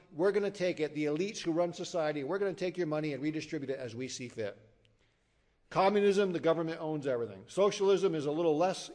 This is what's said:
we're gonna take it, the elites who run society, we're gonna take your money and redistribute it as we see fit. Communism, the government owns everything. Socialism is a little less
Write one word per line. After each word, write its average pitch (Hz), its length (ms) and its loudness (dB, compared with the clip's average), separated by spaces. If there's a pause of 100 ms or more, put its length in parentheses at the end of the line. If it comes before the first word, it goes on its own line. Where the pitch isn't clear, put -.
(140)
we're 185 200 2
gonna 202 180 2
take 180 300 -2
it, 147 120 -2
the 151 120 -2
elites 170 340 -2
who 165 140 -2
run 170 180 2
society, 156 540 -4
we're 175 140 -2
gonna 196 120 0
take 175 260 -4
your 175 100 -2
money 151 260 -2
and 131 100 -6
redistribute 151 460 -4
it 135 100 -4
as 117 160 -8
we 127 140 -6
see 127 180 -10
fit. 107 300 -6 (1120)
Communism, 196 640 4
the 165 60 -2
government 160 420 0
owns 156 260 -4
everything. 113 400 -2
Socialism 196 640 2
is 147 120 -2
a 147 60 0
little 156 260 2
less 180 380 0